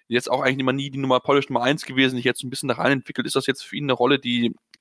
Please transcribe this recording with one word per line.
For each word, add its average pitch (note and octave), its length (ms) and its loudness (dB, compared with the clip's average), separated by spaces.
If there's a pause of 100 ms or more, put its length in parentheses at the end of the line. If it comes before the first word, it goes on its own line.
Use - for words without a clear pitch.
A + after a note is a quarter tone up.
jetzt B2 240 0
auch - 100 0
eigentlich C3+ 200 0
immer C3 120 2
nie C#3 160 -4
die C3 80 -8
Nummer, C3 220 2
polnische C#3 340 2
Nummer A#2+ 100 0
eins C#3+ 220 0
gewesen, C3 300 0
sich A#2+ 100 -4
jetzt B2 160 0
so C3 60 -10
ein - 20 -10
bisschen C3+ 200 -4
da A#2 40 0
rein C3 200 2
entwickelt. C3 340 -4
Ist - 80 -6
das C3+ 100 0
jetzt - 180 -2
für - 120 -14
ihn D3+ 80 -6
eine C3+ 100 0
Rolle, C3 240 4
die A#2+ 380 0 (260)